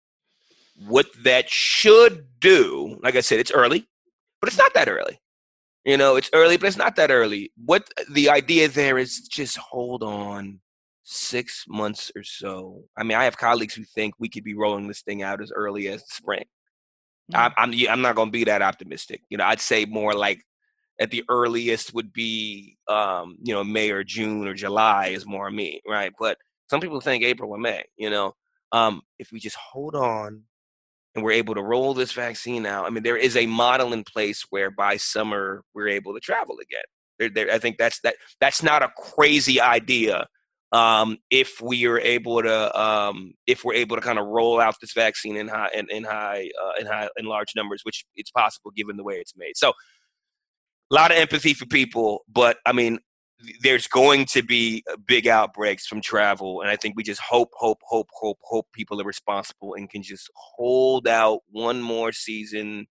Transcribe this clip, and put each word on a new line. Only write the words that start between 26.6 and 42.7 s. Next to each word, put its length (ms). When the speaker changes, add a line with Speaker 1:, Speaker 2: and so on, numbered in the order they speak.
Speaker 1:
some 100
people 220
think 220
April 280
or 60
May, 260
you 120
know. 240
Um, 300
if 140
we 80
just 160
hold 380
on 480
and 120
we're 80
able 220
to 60
roll 320
this 200
vaccine 520
out, 200
I 40
mean, 140
there 140
is 180
a 100
model 460
in 140
place 440
where 220
by 240
summer 680
we're 160
able 240
to 80
travel 400
again. 220
There, 100
there, 240
I 60
think 180
that's, 240
that, 140
that's 240
not 200
a 120
crazy 640
idea, 680
um, 460
if 320
we 260
are 120
able 420
to, 400